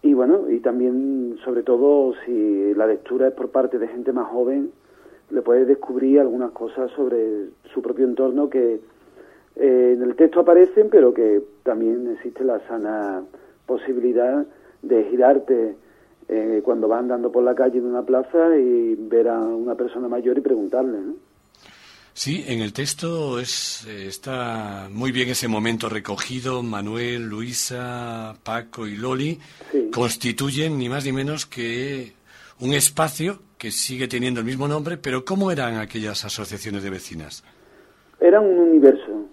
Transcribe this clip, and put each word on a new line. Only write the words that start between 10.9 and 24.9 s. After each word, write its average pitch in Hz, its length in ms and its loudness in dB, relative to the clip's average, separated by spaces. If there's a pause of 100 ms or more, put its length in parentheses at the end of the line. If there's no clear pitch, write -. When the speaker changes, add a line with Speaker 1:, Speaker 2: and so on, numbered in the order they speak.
Speaker 1:
pero 135 220 8
que 107 300 4 (220)
también 117 520 -2
existe 127 280 -8
la 117 220 -2
sana 104 560 -6 (440)
posibilidad 123 800 0 (340)
de 113 240 2
girarte, 123 680 4 (540)
eh, 110 360 0
cuando 113 240 0
vas 117 120 2
andando 123 300 -2
por 123 140 2
la 123 100 2
calle 127 240 2
en 120 60 -2
una 123 180 -2
plaza 156 540 2
y 120 400 2
ver 113 320 2
a 117 100 0
una 113 360 -2
persona 123 340 -6
mayor 123 300 0
y - 20 0
preguntarle, 127 580 0
¿no? 104 160 -8 (1000)
Speaker 2:
Sí, 147 360 -6
en 117 120 -4
el 104 120 -4
texto 143 680 -6
es, - 500 -8
eh, 101 200 -12
está 110 840 -10